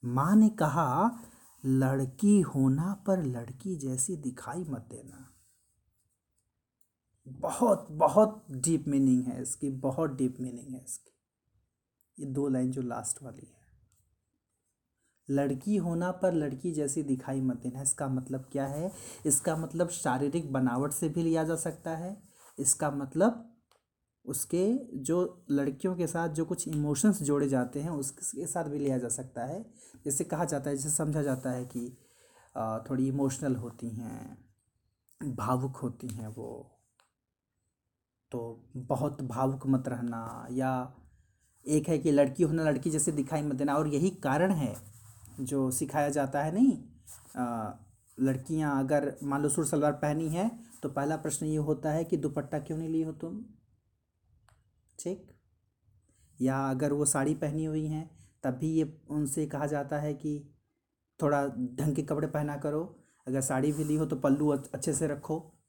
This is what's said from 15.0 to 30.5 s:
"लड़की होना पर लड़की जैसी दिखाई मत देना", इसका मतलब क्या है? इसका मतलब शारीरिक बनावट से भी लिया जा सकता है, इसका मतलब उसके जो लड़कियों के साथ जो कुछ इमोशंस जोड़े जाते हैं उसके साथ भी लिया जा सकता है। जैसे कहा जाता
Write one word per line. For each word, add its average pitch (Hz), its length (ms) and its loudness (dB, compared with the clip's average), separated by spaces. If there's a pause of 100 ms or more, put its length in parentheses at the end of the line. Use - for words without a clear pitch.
"लड़की 139 480 0
होना 175 340 0
पर 180 220 2
लड़की 151 380 -2
जैसी 151 320 -2
दिखाई 135 380 -2
मत 127 160 0
देना", 127 240 -8
इसका 139 260 -2
मतलब 131 440 -4
क्या 139 160 -2
है? 151 240 -6 (340)
इसका 156 300 2
मतलब 165 340 0
शारीरिक 143 640 -2
बनावट 131 380 2
से 160 180 0
भी 165 140 0
लिया 160 200 2
जा 160 120 0
सकता 160 420 -6
है, 185 380 -10 (240)
इसका 139 320 2
मतलब 151 680 0 (680)
उसके 185 540 0 (180)
जो 170 540 0
लड़कियों 143 440 0
के 175 120 0
साथ 165 220 0
जो 156 160 0
कुछ 160 220 -4
इमोशंस 147 560 4
जोड़े 143 260 4
जाते 127 320 0
हैं 165 80 -4
उसके 143 580 -6
साथ 165 160 -2
भी 147 160 -4
लिया 135 180 2
जा 120 120 -2
सकता 120 360 -6
है। 180 280 -8 (320)
जैसे 143 180 0
कहा 165 220 0
जाता 143 240 -2